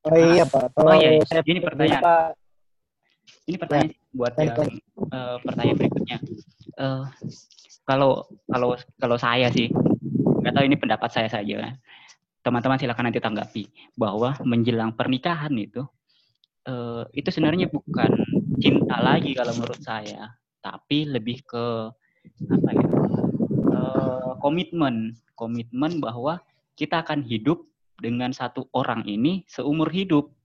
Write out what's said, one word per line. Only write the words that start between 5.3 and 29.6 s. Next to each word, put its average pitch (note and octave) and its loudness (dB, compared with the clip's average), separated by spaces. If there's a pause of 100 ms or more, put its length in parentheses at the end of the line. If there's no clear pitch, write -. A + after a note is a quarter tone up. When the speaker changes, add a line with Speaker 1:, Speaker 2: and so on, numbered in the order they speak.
Speaker 2:
pertanyaan - 0
berikutnya. - -2 (600)
Eh, C3+ -4 (800)
kalau, C3+ 2 (340)
kalau, B2 0 (260)
kalau A#2+ 0
saya B2 2
sih, A#2+ 0 (720)
nggak - -2
tahu C#3 2
ini C#3 4
pendapat - -2
saya A#2 -2
saja. A2 -6 (680)
Teman-teman B2 0
silakan B2 -2
nanti A#2 0
tanggapi G#2 -4 (300)
bahwa A2+ 0
menjelang A#2 0
pernikahan D3 -2
itu, G#2 -6 (840)
eh, A#2+ -8
itu C#3+ -4
sebenarnya D#3+ 0
bukan - -2 (460)
cinta C3 2
lagi C3+ 2
kalau A#2+ -4
menurut A#2+ -6
saya, G#2+ -12 (240)
tapi D3 -4
lebih B2 -6
ke A#2+ -6 (800)
apa - 2
ya? - 4 (840)
Eh, C3 -2
komitmen, C#3+ -2 (180)
komitmen A#2+ -6
bahwa B2+ -6 (340)
kita D#3+ -4
akan D3 -4
hidup A#2 -2 (320)
dengan B2 -4
satu B2 -8
orang B2 -2
ini B2+ -2
seumur D3+ -2